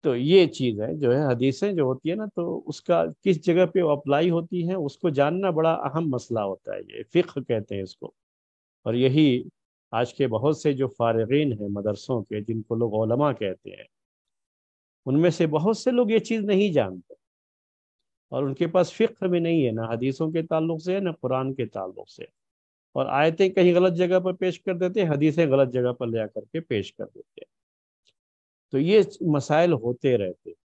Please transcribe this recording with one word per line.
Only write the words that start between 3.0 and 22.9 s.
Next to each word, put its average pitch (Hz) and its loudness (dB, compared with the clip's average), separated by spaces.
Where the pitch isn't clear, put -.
किस 175 0
जगह 180 4
पे 175 0
अप्लाई 143 0
होती 170 -2
हैं, 180 -4
उसको 156 -4
जानना 160 0
बड़ा 160 2
अहम 151 -2
मसला 120 -4
होता 98 -8
है। 95 -10
ये 104 -14
फ़िक्ह - -2
कहते 107 -4
हैं 98 -6
इसको। - -14
और 110 -2
यही 135 4
आज 117 -2
के 135 0
बहुत 127 -2
से 147 0
जो 127 -2
फारिगीन 117 0
हैं 104 -6
मदरसों 104 -4
के, 107 -8
जिनको 113 -6
लोग 113 -2
उलमा 117 0
कहते 101 -8
हैं, - -20
उनमें 151 2
से 165 0
बहुत 175 0
से 254 -2
लोग 240 2
ये 220 4
चीज़ 226 -4
नहीं 202 2
जानते 95 -2
और 131 -2
उनके 139 -2
पास 170 2
फ़िक्ह - -2
भी 180 2
नहीं 165 2
है, 120 2
ना 113 -4
हदीसों 131 -2
के 165 -2
ताल्लुक 160 -2
से, 180 -2
ना 185 -2
कुरान 131 -4
के 131 -4
ताल्लुक 95 -12
से। - -18